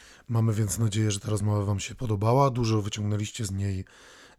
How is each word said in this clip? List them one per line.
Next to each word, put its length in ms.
Mamy 260
więc 240
nadzieję, 320
że 100
ta 100
rozmowa 340
wam 160
się 140
podobała. 560
Dużo 320
wyciągnęliście 640
z 60
niej 340